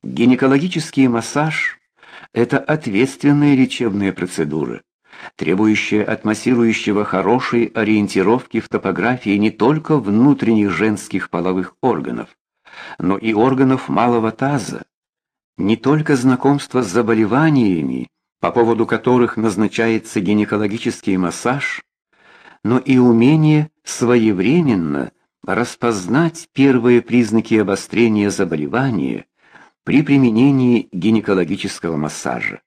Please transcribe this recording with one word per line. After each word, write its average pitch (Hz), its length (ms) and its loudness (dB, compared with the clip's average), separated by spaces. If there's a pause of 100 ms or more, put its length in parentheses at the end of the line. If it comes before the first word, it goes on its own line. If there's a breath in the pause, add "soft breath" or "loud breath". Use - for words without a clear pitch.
Гинекологический 135 1040 2
массаж — 147 680 -4 (540 loud breath)
это 120 260 0
ответственная 143 960 0
лечебная 107 580 0
процедура, 76 720 -6 (540 loud breath)
требующая 104 680 0
от 107 220 -4
массирующего 107 800 0
хорошей 113 640 0
ориентировки 107 920 0
в - 80 -16
топографии 101 680 -2
не 104 140 2
только 151 480 0
внутренних 110 720 2
женских 101 580 -4
половых 90 540 -4
органов, 65 480 -4 (680 loud breath)
но 98 200 -2
и 110 160 -2
органов 131 540 2
малого 113 440 0
таза, 135 520 -6 (760)
не 104 160 0
только 151 400 0
знакомства 131 680 0
с 104 60 -6
заболеваниями, 107 1200 0 (320)
по 85 100 -2
поводу 113 360 2
которых 120 500 0
назначается 110 840 -2
гинекологический 104 960 -2
массаж, 104 680 -4 (800 soft breath)
но 117 140 2
и 131 200 2
умение 151 720 4 (140)
своевременно 110 1300 0 (340)
распознать 117 1080 -2
первые 123 500 4
признаки 113 520 0
обострения 104 760 0
заболевания 80 960 -4 (580 soft breath)
при 143 180 2
применении 127 880 2
гинекологического 95 1040 -2
массажа. 60 720 -6